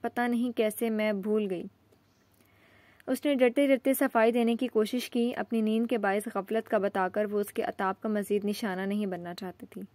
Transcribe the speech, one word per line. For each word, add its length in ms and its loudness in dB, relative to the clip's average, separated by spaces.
पता 240 -2
नहीं 260 0
कैसे 380 0
मैं 320 0
भूल 240 0
गई।" 220 -6
उसने 260 0
डरते 320 4
डरते 280 2
सफाई 380 4
देने 240 2
की 100 -2
कोशिश 420 0
की। 240 0
अपनी 300 -2
नींद 260 0
के 100 0
बायस 300 0
गफलत 400 -2
का 100 2
बताकर 480 0
वो 140 -2
उसके 220 -4
अताब 400 -2
का 60 -4
मजीद 360 0
निशाना 420 -4
नहीं 200 -2
बनना 280 -8
चाहती 320 -12
थी। 280 -14